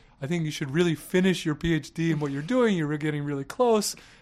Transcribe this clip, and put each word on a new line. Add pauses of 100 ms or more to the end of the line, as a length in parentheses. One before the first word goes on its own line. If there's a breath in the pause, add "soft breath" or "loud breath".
(220 soft breath)
I
think
you
should
really
finish
your
P
H
D
in
what
you're
doing.
You're
getting
really
close. (260 loud breath)